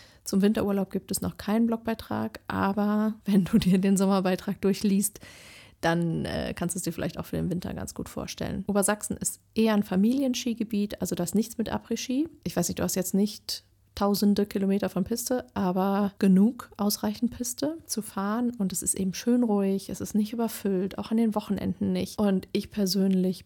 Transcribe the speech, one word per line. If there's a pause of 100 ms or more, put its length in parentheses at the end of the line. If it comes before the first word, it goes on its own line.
(240)
Zum
Winterurlaub
gibt
es
noch
keinen
Blogbeitrag,
aber
<laughs>
wenn
du
dir
den
Sommerbeitrag
durchliest, (600)
dann,
äh,
kannst
du
es
dir
vielleicht
auch
für
den
Winter
ganz
gut
vorstellen.
Obersachsen
ist (120)
eher
ein
Familienskigebiet,
also
da
ist
nichts
mit
Après-Ski. (140)
Ich
weiß
nicht,
du
hast
jetzt
nicht (280)
tausende
Kilometer
von
Piste,
aber
genug,
ausreichend
Piste
zu
fahren
und
es
ist
eben
schön
ruhig,
es
ist
nicht
überfüllt,
auch
an
den
Wochenenden
nicht.
Und
ich
persönlich